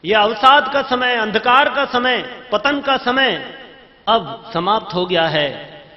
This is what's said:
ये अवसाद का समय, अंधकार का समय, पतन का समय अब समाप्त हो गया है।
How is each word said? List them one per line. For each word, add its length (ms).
ये 80
अवसाद 600
का 80
समय, 340
अंधकार 540
का 160
समय, 640
पतन 300
का 160
समय 600
अब 460
समाप्त 400
हो 120
गया 220
है। 540